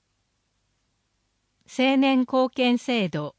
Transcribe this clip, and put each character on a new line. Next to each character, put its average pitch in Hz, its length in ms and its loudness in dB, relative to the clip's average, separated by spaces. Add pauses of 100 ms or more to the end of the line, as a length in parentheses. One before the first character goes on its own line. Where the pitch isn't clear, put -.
(1600)
青 269 320 0
年 269 260 2
貢 262 280 0
献 247 280 0
制 226 300 -2
度 151 300 -8